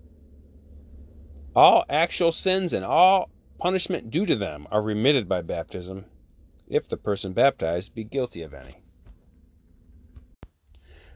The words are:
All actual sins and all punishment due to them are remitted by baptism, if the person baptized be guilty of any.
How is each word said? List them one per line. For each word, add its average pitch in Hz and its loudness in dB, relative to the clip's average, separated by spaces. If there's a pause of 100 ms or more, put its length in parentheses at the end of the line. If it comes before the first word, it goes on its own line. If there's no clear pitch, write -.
(1500)
All 170 8
actual 165 0
sins 185 -2
and 95 -2
all 175 4 (280)
punishment 180 -2
due 170 0
to 160 2
them 78 -6
are 107 2
remitted 110 0
by 92 -2
baptism, 90 -8 (640)
if - -2
the - -4
person 98 -4
baptized 101 0
be 113 -8
guilty 120 -6
of 73 -12
any. 65 -18 (2500)